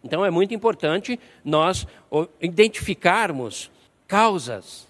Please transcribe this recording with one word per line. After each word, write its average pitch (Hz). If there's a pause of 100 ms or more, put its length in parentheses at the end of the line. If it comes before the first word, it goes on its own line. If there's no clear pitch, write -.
Então 156
é 196
muito 190
importante 208 (240)
nós 156 (240)
o-, 156 (120)
identificarmos 175 (380)
causas 180